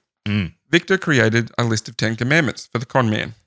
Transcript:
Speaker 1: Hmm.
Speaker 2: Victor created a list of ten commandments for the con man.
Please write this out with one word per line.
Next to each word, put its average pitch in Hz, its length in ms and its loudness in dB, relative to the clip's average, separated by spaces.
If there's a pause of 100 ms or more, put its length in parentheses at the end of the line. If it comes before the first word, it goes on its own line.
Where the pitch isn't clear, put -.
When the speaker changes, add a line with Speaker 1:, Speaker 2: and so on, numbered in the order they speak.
(260)
Speaker 1:
Hmm. 101 200 0 (240)
Speaker 2:
Victor 175 280 2
created 117 600 2
a 120 60 0
list 113 240 -2
of 113 80 -18
ten 110 200 -2
commandments 127 500 -2
for - 120 -6
the 123 80 -8
con 123 240 2
man. 110 240 -4 (120)